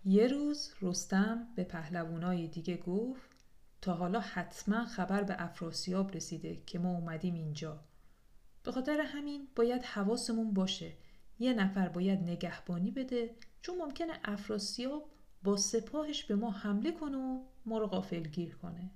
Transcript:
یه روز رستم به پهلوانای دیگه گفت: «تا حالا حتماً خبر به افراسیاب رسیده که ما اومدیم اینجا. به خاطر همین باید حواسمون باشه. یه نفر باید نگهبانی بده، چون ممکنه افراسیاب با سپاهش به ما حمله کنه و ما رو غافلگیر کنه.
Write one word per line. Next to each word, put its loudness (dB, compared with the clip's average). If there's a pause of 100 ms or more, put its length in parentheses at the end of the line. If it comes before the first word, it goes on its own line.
یه 10
روز 2 (100)
رستم 2
به 0
پهلوانای -2
دیگه -4
گفت: -4 (440)
«تا 0
حالا 2
حتماً -2
خبر 0
به -2
افراسیاب -2
رسیده -6
که -4
ما 2
اومدیم -2
اینجا. -6 (800)
به -4
خاطر 2
همین -4
باید 4
حواسمون 2
باشه. 0 (460)
یه 4
نفر 4
باید 2
نگهبانی -2
بده، -2 (260)
چون -4
ممکنه -2 (120)
افراسیاب -2 (320)
با 4
سپاهش 0
به 2
ما 2
حمله 0
کنه -4
و -2 (240)
ما 0
رو 2
غافلگیر -2
کنه. -8